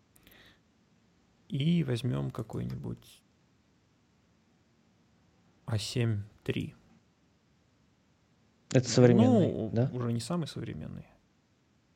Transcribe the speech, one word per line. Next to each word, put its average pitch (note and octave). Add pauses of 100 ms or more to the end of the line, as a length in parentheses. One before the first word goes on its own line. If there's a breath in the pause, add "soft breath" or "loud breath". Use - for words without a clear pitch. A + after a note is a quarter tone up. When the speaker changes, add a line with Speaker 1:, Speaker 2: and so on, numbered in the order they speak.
(1500 soft breath)
Speaker 1:
И D#3+
возьмем B2+
какой-нибудь - (2500)
А A2+
семь A2+ (220)
три. - (2000)
Speaker 2:
Это C3
современный, F3+
Speaker 1:
Ну, G#2+
Speaker 2:
да? A#2
Speaker 1:
уже A#2+
не A#2
самый E3+
современный. - (880)